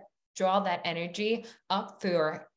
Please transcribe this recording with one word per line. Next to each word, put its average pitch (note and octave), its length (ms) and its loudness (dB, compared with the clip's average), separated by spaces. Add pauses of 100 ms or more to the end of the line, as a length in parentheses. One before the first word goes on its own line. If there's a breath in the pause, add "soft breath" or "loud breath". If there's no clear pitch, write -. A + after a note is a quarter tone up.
(360)
draw F#3+ 260 4
that F3 220 0
energy F3 640 -2 (240 loud breath)
up G3+ 320 -2
through F#3 160 2
our D#3 400 0